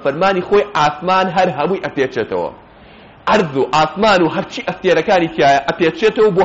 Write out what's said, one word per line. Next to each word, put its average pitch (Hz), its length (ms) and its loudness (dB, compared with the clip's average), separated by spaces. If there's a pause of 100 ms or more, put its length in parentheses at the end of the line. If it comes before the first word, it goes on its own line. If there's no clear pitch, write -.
فەرمانی 180 460 0
خۆی 202 160 4 (120)
ئاسمان 180 500 0 (100)
هەر 185 120 2 (100)
هەمووی 175 260 -2
ئەپێچێتەوە. 113 640 -4 (800)
عەرز 170 260 0
و 131 180 0
ئاسمان 185 480 2
و 156 120 2
هەرچی - 340 -8
ئەستێرەکانی 185 680 0
تایە 139 340 4
ئەپێچێتەوە 208 680 2
بۆ 190 80 4